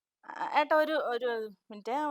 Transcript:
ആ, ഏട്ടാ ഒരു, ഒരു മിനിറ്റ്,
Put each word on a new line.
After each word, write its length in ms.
ആ, 340
ഏട്ടാ 160
ഒരു, 160
ഒരു 380
മിനിറ്റ്, 260